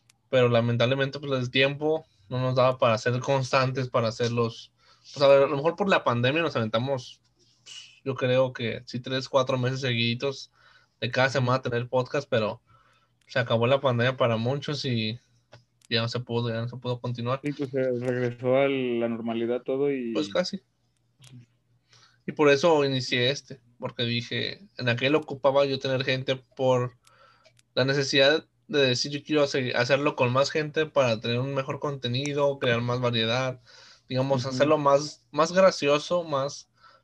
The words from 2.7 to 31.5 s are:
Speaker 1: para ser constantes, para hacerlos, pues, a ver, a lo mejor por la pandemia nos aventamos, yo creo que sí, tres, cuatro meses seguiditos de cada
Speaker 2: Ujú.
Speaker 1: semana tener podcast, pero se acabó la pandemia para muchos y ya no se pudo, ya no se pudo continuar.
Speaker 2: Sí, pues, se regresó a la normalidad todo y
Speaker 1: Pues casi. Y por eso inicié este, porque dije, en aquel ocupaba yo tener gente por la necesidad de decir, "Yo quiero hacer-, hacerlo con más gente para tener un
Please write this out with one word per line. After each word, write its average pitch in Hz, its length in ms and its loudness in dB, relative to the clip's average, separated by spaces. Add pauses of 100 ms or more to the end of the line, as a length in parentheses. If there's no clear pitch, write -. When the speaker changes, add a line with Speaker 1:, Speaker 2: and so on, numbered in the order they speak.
Speaker 1:
para 113 180 4
ser 123 240 0
constantes, 131 680 0
para 117 180 0
hacerlos, 117 640 -4 (400)
pues, 139 100 -6
a 139 60 8
ver, 139 140 8
a 139 60 4
lo 147 80 -2
mejor 165 200 -2
por 196 140 -2
la 175 140 2
pandemia 127 360 2
nos 151 160 -2
aventamos, 123 640 -4 (840)
yo 135 100 -4
creo 127 400 2
que 117 320 -6
sí, 123 140 -8
tres, 131 280 -6
cuatro 131 300 2
meses 131 240 -2
seguiditos 120 680 -2 (500)
de 120 100 -4
cada 127 160 2
Speaker 2:
Ujú. 131 80 0
Speaker 1:
semana 127 260 2
tener 120 280 -4
podcast, 127 420 -2
pero 107 320 -2 (640)
se - 140 -6
acabó 117 260 2
la 131 160 4
pandemia 127 340 0
para 117 220 2
muchos 139 480 -4
y 113 320 -4 (720)
ya 113 100 0
no 117 80 -2
se 120 120 -6
pudo, 120 280 -4
ya 113 140 -4
no 117 60 -6
se 120 100 -12
pudo 123 200 -6
continuar. 120 460 -6
Speaker 2:
Sí, 147 80 -4
pues, 139 180 -6
se 131 120 -2 (100)
regresó 123 640 -2
a 139 120 4
la 123 420 0
normalidad 117 520 -2
todo 139 300 -2
y 120 220 -4
Speaker 1:
Pues 156 160 -4
casi. 185 320 -4 (1600)
Y - 60 -6
por 147 160 4
eso 143 360 6
inicié 127 460 0
este, - 300 -8 (180)
porque 123 260 -8
dije, 117 560 -4 (180)
en 120 100 -4
aquel 127 260 2
ocupaba 143 520 2
yo 135 120 -2
tener 131 260 -2
gente 131 320 -2 (200)
por 127 360 0 (840)
la 127 100 2
necesidad 139 640 2 (200)
de 147 140 0
decir, 131 320 2
"Yo 139 100 -6
quiero 151 200 2
hacer-, 135 340 0
hacerlo 139 400 2
con 123 160 2
más 139 180 2
gente 151 360 -2
para 123 340 0
tener 117 200 -4
un 139 140 -4